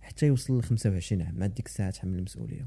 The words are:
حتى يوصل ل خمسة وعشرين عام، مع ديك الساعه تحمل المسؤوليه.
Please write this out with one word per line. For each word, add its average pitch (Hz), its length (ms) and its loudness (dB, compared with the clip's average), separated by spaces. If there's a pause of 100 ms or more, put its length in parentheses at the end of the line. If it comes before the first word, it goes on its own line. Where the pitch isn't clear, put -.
حتى - 260 0
يوصل 131 320 4
ل 117 40 2
خمسة 110 280 2
وعشرين 92 320 0
عام، 80 120 -4
مع 92 120 0
ديك 104 200 -4
الساعه 95 240 -4
تحمل 92 280 -4
المسؤوليه. 110 480 -6